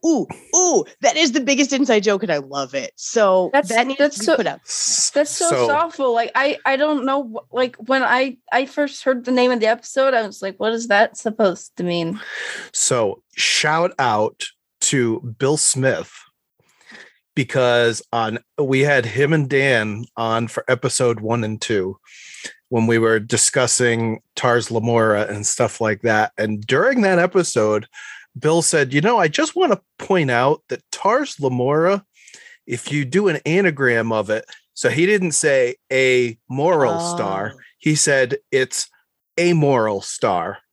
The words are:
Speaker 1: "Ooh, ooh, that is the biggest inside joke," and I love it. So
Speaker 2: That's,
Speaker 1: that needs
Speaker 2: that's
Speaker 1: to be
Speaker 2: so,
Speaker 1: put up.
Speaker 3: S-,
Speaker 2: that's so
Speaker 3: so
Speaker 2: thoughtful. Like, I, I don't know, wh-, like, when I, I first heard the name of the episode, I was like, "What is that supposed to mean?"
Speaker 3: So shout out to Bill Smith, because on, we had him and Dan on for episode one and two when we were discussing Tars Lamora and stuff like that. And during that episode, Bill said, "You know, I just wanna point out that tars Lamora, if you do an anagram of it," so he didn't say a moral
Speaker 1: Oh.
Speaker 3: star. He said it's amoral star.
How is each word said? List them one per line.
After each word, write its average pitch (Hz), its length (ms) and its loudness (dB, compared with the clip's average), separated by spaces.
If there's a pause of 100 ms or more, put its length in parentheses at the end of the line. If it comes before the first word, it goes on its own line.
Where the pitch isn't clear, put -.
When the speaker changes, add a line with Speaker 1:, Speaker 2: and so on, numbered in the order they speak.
Speaker 1:
"Ooh, 294 220 2 (280)
ooh, 339 280 2 (180)
that 233 160 2
is 311 140 2
the 277 80 0
biggest 269 340 0
inside 254 280 2
joke," 202 220 0
and 180 80 -4
I 151 80 0
love 139 360 -8
it. 131 220 -6
So 190 560 2
Speaker 2:
That's, 277 160 2
Speaker 1:
that 233 180 0
needs 269 100 -6
Speaker 2:
that's 285 180 2
Speaker 1:
to 196 60 -10
be 220 40 -4
Speaker 2:
so, 320 100 4
Speaker 1:
put 233 120 0
up. 151 180 -8
Speaker 3:
S-, - 460 -4
Speaker 2:
that's 294 200 0
so 339 180 0
Speaker 3:
so 254 180 2
Speaker 2:
thoughtful. 294 460 0
Like, 233 220 0
I, 277 300 0
I 269 100 2
don't 285 300 0
know, 269 180 -2
wh-, 226 300 -14
like, 247 240 -2
when 254 260 0
I, 247 340 0 (140)
I 262 140 2
first 277 400 -4
heard 262 200 0
the 254 60 -2
name 247 200 4
of 240 100 0
the 220 60 2
episode, 262 460 0
I 226 140 2
was 196 140 -14
like, 190 180 -8
"What 220 140 -2
is 233 160 -6
that 208 280 2
supposed 214 600 -2
to 180 60 -6
mean?" 175 360 -2 (540)
Speaker 3:
So 113 500 0 (140)
shout 165 640 0
out 110 440 0 (380)
to 117 380 0 (200)
Bill 139 180 0
Smith, 131 560 0 (1200)
because 120 640 2 (100)
on, 113 280 -2 (180)
we 135 240 0
had 139 240 2
him 139 280 0
and 147 160 0
Dan 120 560 0 (100)
on 113 320 -2
for - 200 -8
episode 123 520 0
one 110 240 -2
and 107 180 -6
two 95 380 -4 (720)
when 113 180 2
we 117 100 4
were 113 220 2
discussing 117 1000 0 (140)
Tars 120 340 0
Lamora 110 600 0
and 104 180 -6
stuff - 320 -2
like 107 220 -2
that. 107 360 0
And 107 280 -4
during 226 360 0
that 190 180 4
episode, 120 680 0 (520)
Bill 160 220 2
said, 139 320 0
"You 147 80 2
know, 226 160 2
I 175 100 2
just 285 280 -2
wanna 330 240 2 (180)
point 165 340 0
out 127 380 2
that - 220 -8
tars 262 460 -2
Lamora, 143 680 0 (600)
if - 260 -8
you 147 140 -2
do 185 220 0
an 156 180 0
anagram 139 640 2
of 107 180 -2
it," 110 160 -2 (280)
so - 160 0
he 143 160 2
didn't 185 260 2
say 131 440 2 (160)
a 127 460 2 (120)
moral 139 500 0
Speaker 1:
Oh. 170 160 -4
Speaker 3:
star. 98 400 -6 (240)
He 151 160 0
said 139 420 0 (140)
it's 131 380 -2 (500)
amoral 139 600 2
star. 95 580 -4 (140)